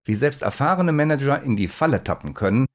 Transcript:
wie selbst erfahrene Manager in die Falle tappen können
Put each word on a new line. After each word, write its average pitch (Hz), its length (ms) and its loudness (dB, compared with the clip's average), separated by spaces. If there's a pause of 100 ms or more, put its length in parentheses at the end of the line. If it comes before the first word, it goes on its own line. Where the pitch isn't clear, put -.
wie 110 100 0
selbst 139 260 0
erfahrene 170 500 0
Manager 147 520 2
in 123 120 0
die 95 140 0
Falle 151 340 0
tappen 73 300 -6
können 104 420 2